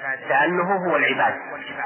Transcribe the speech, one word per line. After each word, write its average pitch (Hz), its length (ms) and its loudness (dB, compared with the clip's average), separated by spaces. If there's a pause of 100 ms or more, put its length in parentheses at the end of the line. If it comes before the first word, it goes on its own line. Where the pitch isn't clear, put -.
(280)
تأله 175 440 2 (160)
هو 156 80 2
العبادة. - 440 2 (460)